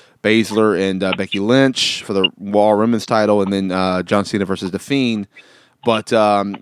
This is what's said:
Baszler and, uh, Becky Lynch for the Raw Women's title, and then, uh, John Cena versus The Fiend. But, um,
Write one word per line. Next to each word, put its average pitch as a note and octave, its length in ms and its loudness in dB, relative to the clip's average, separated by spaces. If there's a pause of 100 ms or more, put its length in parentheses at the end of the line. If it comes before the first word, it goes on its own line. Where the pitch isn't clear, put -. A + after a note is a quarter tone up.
(220)
Baszler G#2+ 580 2
and, F#2+ 240 -2
uh, F#2 140 -2
Becky G2 220 -6
Lynch C3 640 0
for G#2+ 100 -8
the F#2+ 160 0 (100)
Raw G#2 380 2
Women's A2+ 300 0
title, G#2+ 340 2
and F#2+ 100 -2
then, F#2+ 200 -2
uh, F#2 320 -2
John G2+ 200 0
Cena G2 220 -2
versus F#2 240 -6
The F#2+ 80 -6
Fiend. A#2 500 -2 (580)
But, A2+ 280 0
um, G2+ 480 2